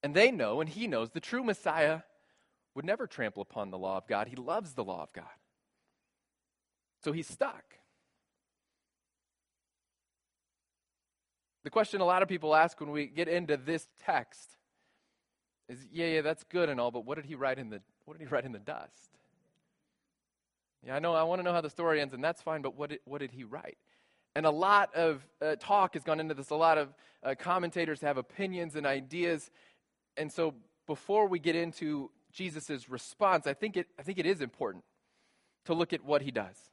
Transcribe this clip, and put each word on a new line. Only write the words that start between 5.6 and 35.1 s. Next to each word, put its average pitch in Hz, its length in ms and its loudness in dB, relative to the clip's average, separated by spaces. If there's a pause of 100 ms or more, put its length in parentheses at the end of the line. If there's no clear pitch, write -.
So 151 80 -2
he's 160 160 -6
stuck. - 360 -4 (4000)
The 143 60 -8
question 202 320 2
a 185 40 4
lot 185 180 6
of 185 60 0
people 156 260 2
ask 160 240 6
when 147 100 -6
we 147 180 -2
get 165 200 -2
into 160 300 2
this 151 300 -4 (180)
text - 520 -4 (1120)
is, 127 220 -16
"Yeah, 170 160 -2
yeah, 160 140 2
that's 151 240 -2
good 175 240 2
and 131 100 -2
all, 120 120 2
but 117 140 -8
what 139 100 -6
did 151 100 -10
he 147 100 -12
write 131 240 -2
in 117 100 -10
the, 104 120 -12 (240)
what 151 120 -20
did 160 80 -16
he 143 80 -6
write 127 120 0
in 127 80 -10
the 104 60 -12
dust?" - 520 -12 (1700)
Yeah, 127 100 -8
I 143 40 -2
know, 170 140 0
I 160 100 4
wanna 180 200 0
know 175 100 0
how 170 80 2
the 151 80 -4
story 160 320 2
ends, 135 120 -4
and 127 100 -6
that's 165 180 -2
fine, 156 200 -4
but 135 140 -4
what 143 140 -6
did, 147 160 -10
what 143 140 -10
did 135 120 -8
he 127 120 -16
write? 117 340 -14 (580)
And 156 100 0
a 156 60 8
lot 190 440 6
of, 156 320 2 (140)
uh, 151 160 0
talk 196 360 2
has 156 100 -6
gone 156 160 0
into 160 140 -4
this. 135 160 -10
A 151 60 -2
lot 160 240 6
of, 139 160 -4 (260)
uh, 135 160 -2
commentators 170 640 -2
have 147 160 0
opinions 175 580 -6
and 143 120 -2
ideas. 147 640 -2 (680)
And 151 140 -4
so 160 240 -2 (320)
before 202 400 2
we 180 100 0
get 160 180 0
into 156 540 -4 (220)
Jesus' 151 580 -8
response, 170 560 2
I 139 80 0
think 202 240 -2
it, 175 100 -2 (120)
I - 20 -14
think 180 160 -6
it 165 80 0
is 180 160 2
important 117 420 -6 (840)